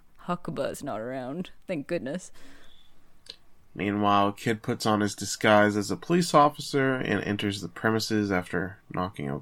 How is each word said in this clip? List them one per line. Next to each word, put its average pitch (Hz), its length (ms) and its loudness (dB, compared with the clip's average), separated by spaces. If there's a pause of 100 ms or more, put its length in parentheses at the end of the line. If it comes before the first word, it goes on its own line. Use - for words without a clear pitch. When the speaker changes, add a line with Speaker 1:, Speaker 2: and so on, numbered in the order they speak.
(260)
Speaker 1:
Hakuba's 147 560 -4
not 117 180 -6
around. 131 500 -6 (160)
Thank 160 200 -6
goodness." 165 440 -4 (1400)
Speaker 2:
Meanwhile, 101 580 2
Kid 113 300 -2
puts 120 240 -2
on 107 140 4
his 104 160 0
disguise 104 600 4
as 104 140 -2
a 95 60 -2
police 170 360 0
officer 143 600 4
and 104 300 0
enters 101 360 -2
the 87 80 -8
premises 110 600 0
after 92 480 -2 (140)
knocking 92 360 -4
an 69 140 -4